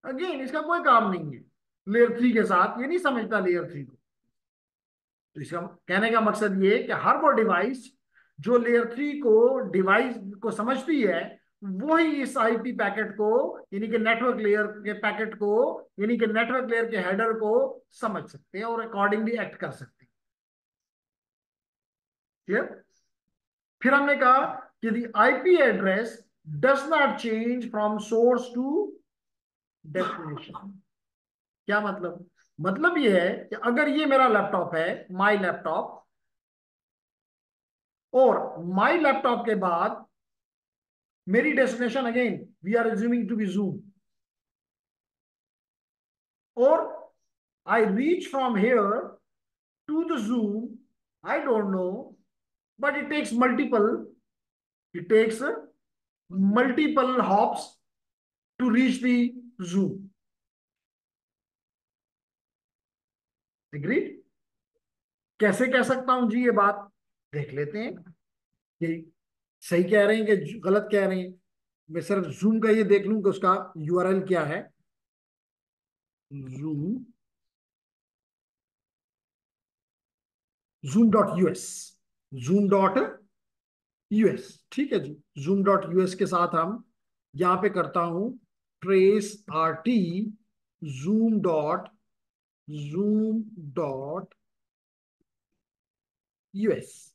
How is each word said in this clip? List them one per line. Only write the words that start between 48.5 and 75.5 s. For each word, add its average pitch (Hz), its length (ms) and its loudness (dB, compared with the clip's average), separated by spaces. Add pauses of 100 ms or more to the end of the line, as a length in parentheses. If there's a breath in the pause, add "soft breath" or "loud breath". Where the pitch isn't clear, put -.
here 220 600 0 (720)
to 320 200 -2
the 311 120 -2
Zoom, 220 580 -4 (460)
I 254 160 -4
don't 220 300 0
know, 190 460 -6 (640)
but 285 160 -2
it 294 140 -8
takes 285 220 -4
multiple, 240 760 0 (880)
it 170 160 -10
takes 220 320 2 (880)
multiple 247 920 2
hops 202 540 0 (840)
to 247 100 2
reach 240 320 2
the 247 320 2 (280)
Zoom। 180 420 -2 (3750)
Agreed? 170 500 -4 (1200)
कैसे 208 280 4
कह 254 140 2
सकता 254 300 0
हूं 247 160 2
जी 240 160 0
ये 240 60 4
बात? 208 380 2 (440)
देख 135 220 -6
लेते 147 240 -6
हैं 262 140 -8 (880)
कि 165 320 -6 (500)
सही 175 220 0
कह 202 220 4
रहे 214 100 2
हैं 220 100 -2
कि 208 100 4
ज-, 160 280 -8
गलत 202 280 0
कह 196 140 2
रहे 185 140 -2
हैं। 185 140 -10 (560)
मैं 160 100 -8
सिर्फ 190 260 -2 (140)
Zoom 220 220 2
का 220 80 2
ये 214 140 4
देख 196 220 4
लूं 214 160 0
कि 196 60 2
उसका 190 500 0
यूआरएल 180 480 0
क्या 180 180 0
है। 160 160 -6 (1700)